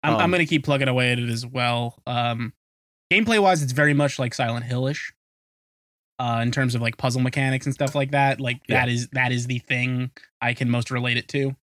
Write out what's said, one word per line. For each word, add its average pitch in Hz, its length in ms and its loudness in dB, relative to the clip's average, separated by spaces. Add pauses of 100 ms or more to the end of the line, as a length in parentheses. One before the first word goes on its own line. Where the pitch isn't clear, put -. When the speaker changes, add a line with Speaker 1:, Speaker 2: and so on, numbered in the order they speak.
Speaker 1:
I'm, 156 120 2
I'm 214 100 2
Speaker 2:
Um, 175 60 2
Speaker 1:
gonna 175 140 2
keep 147 180 0
plugging 139 240 2
away 123 240 2
at 120 80 0
it 120 100 -2
as 117 160 -4
well. 120 600 -2
Um, 120 480 -4 (580)
gameplay-wise, 202 520 4
it's 127 80 -2
very 147 220 4
much, 143 260 2
like, 123 140 -2
Silent 117 320 -2
Hill-ish, 127 480 -4 (1040)
uh, 117 240 0
in 120 80 0
terms 123 240 0
of, 117 60 0
like, 117 160 -2
puzzle 127 240 0
mechanics 131 440 0
and 139 80 -2
stuff 139 220 -2
like 139 160 0
that. 139 280 2
Like, 123 280 -4
Speaker 2:
Yeah. 127 180 2
Speaker 1:
that 123 40 0
is, 120 200 -2
that 127 220 0
is 120 160 -2
the 123 120 -4
thing 127 520 -2 (300)
I 120 120 0
can 123 160 -2
most 120 220 0
relate 123 260 0
it 117 120 -6
to. 135 340 -2